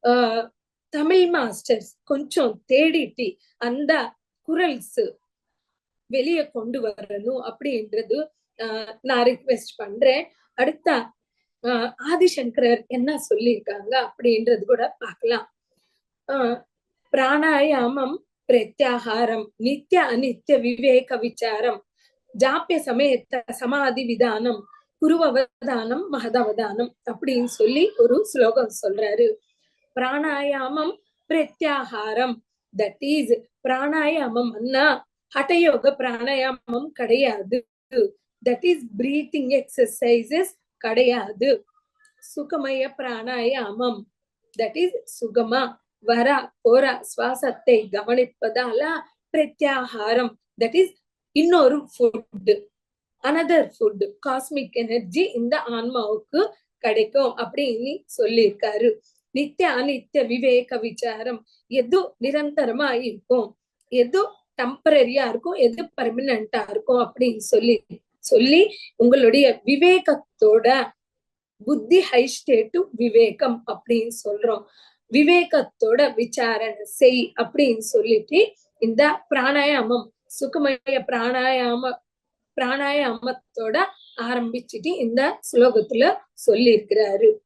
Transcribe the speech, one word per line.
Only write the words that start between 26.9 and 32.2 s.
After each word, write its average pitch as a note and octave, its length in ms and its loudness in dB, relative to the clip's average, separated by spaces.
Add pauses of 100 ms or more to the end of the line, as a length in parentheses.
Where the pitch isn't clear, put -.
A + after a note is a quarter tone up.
அப்படின்னு A#3+ 540 -4
சொல்லி C4+ 240 2 (140)
ஒரு B3 280 4
ஸ்லோகம் A#3 560 0
சொல்றாரு. G#3 460 0 (680)
பிராணாயாமம் C#4+ 1000 -4 (360)
பிரத்யாகாரம், B3+ 1080 -2 (380)